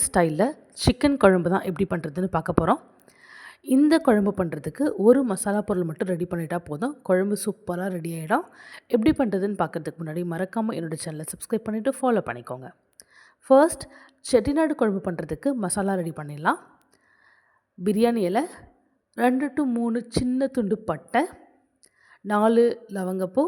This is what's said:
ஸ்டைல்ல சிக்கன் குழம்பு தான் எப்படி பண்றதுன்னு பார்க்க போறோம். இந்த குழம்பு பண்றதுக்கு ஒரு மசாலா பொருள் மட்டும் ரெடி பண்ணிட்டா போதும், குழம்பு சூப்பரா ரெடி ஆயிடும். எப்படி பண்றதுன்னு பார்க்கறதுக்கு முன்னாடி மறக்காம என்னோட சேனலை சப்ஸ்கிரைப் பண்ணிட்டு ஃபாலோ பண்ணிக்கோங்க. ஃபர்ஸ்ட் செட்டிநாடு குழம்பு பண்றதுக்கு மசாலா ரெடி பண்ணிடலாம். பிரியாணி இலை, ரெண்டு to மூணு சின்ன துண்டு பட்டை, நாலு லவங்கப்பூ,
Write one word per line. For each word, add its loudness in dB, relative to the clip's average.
ஸ்டைல்ல 2
சிக்கன் 2
குழம்பு 6
தான் 0
எப்படி -2
பண்றதுன்னு -4
பார்க்க 2
போறோம். 2
இந்த 6
குழம்பு 4
பண்றதுக்கு -4
ஒரு 8
மசாலா -2
பொருள் 0
மட்டும் -4
ரெடி -4
பண்ணிட்டா -4
போதும், -6
குழம்பு 2
சூப்பரா -6
ரெடி -8
ஆயிடும். -2
எப்படி 4
பண்றதுன்னு -2
பார்க்கறதுக்கு -6
முன்னாடி -6
மறக்காம -4
என்னோட -6
சேனலை -10
சப்ஸ்கிரைப் -6
பண்ணிட்டு -2
ஃபாலோ 0
பண்ணிக்கோங்க. -10
ஃபர்ஸ்ட் 4
செட்டிநாடு 2
குழம்பு 0
பண்றதுக்கு -4
மசாலா -2
ரெடி -6
பண்ணிடலாம். -4
பிரியாணி 2
இலை, 0
ரெண்டு 2
to 0
மூணு -2
சின்ன 0
துண்டு 0
பட்டை, -2
நாலு 6
லவங்கப்பூ, -2